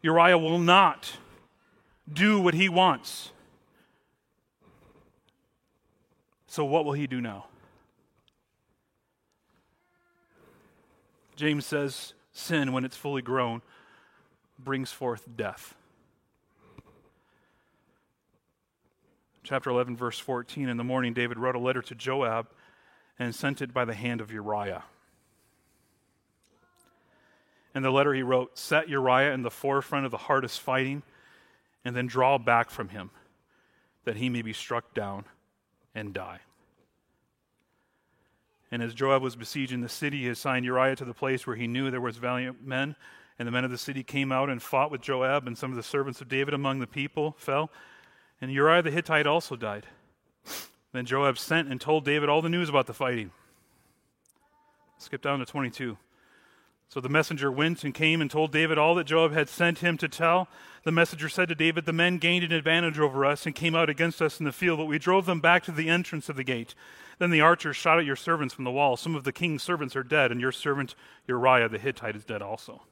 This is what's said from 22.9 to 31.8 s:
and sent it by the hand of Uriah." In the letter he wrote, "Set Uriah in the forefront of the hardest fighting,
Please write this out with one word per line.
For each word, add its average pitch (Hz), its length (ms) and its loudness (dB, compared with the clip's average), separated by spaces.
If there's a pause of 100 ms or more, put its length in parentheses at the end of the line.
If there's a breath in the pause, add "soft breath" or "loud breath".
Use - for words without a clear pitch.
and 120 140 -4
sent 139 300 -4
it 120 100 -10
by 127 100 0
the 113 120 -4
hand 117 260 -6
of 107 100 -14
Uriah." 104 520 -6 (3000 soft breath)
In 135 100 -4
the 131 80 2
letter 139 220 4
he 131 100 0
wrote, 127 340 0
"Set 160 320 0
Uriah 135 440 4
in 131 100 -4
the 120 80 -4
forefront 139 540 -2
of 120 60 -4
the 117 60 -6
hardest 135 420 -2
fighting, 135 440 -2 (840 soft breath)